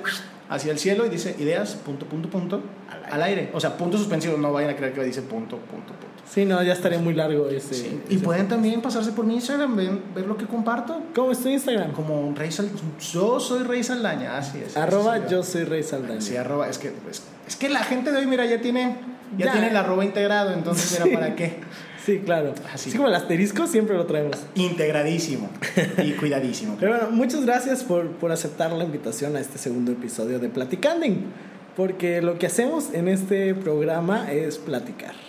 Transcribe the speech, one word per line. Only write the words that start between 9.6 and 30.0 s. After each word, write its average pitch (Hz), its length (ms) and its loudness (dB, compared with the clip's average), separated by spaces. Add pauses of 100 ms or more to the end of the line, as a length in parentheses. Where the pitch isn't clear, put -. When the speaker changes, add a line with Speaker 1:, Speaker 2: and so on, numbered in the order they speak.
Speaker 1:
ven, 185 240 0 (120)
ver 185 140 -4
lo 208 80 -2
que 240 120 -4
comparto. 233 540 -2 (140)
Speaker 2:
¿Cómo 254 160 4
es - 80 0
tu 254 80 0
Instagram? 233 460 2
Speaker 1:
Como 147 420 0
Rey 156 160 -2
Sal-, 202 180 -2 (440)
yo 214 260 4
soy 247 240 0
Rey 240 220 0
Saldaña, 156 520 -2
así 143 300 -6
es, - 80 -10
Speaker 2:
Arroba 196 380 4
Speaker 1:
así 214 80 2
soy - 100 -4
yo. 185 60 6
Speaker 2:
yo 180 60 2
soy 170 200 -2
Rey 156 200 0
Saldaña. 123 360 -4
Speaker 1:
Sí, 107 160 -4
arroba, 135 320 0
es - 100 -4
que, 135 120 -6 (200)
es, - 140 -12 (240)
es - 80 -8
que 277 140 -2
la 247 160 2
gente 254 260 0
de 277 60 4
hoy, 269 100 2
mira, 247 180 4
ya 233 140 2
tiene, 247 380 2 (400)
ya 185 80 2
Speaker 2:
Ya. 262 80 6
Speaker 1:
tiene 220 160 4
el 214 80 4
arroba 185 260 4
integrado, 202 480 2
entonces, 170 400 0
mira, 175 140 4
Speaker 2:
Sí. 185 80 8
Speaker 1:
¿para 156 240 0
qué? 170 180 -2 (500)
Speaker 2:
Sí, 202 200 4
claro. 151 300 2 (180)
Speaker 1:
Así. 135 160 -6
Speaker 2:
Así 220 80 0
como 277 120 4
el 190 40 6
asterisco, 196 540 2
siempre 214 280 4
lo 175 120 2
traemos. 147 280 0 (200)
Speaker 1:
Integradísimo 156 920 0 (260)
Speaker 2:
<laughs> 165 280 2
Speaker 1:
y 147 100 2
cuidadísimo. 127 640 0
Speaker 2:
Pero 208 180 4
bueno, 220 140 0
muchas 254 340 2
gracias 254 380 2
por, 175 300 2
por 170 180 -2
aceptar 165 400 -2
la 170 120 0
invitación 151 520 -4
a 135 40 -2
este - 200 -8
segundo 123 320 0
episodio 120 480 -4